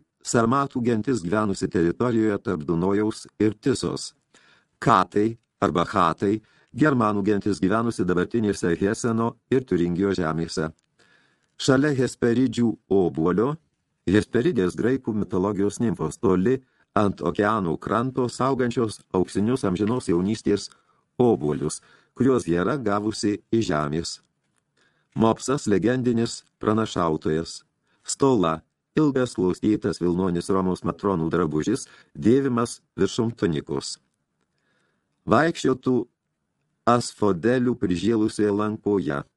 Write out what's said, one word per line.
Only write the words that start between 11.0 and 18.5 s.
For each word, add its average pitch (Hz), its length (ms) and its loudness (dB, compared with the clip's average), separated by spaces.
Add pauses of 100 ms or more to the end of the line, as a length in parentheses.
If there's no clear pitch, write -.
Šalia 139 360 4
Hesperidžių 120 760 0 (200)
obuolio, 90 680 2 (520)
Hesperidės 98 680 2
graikų 123 380 -2
mitologijos 98 680 -2
nimfos, 85 380 -2
toli 95 400 2 (380)
ant 101 260 0
okeanų 98 580 0
kranto 127 480 -2
saugančios 123 720 -2 (140)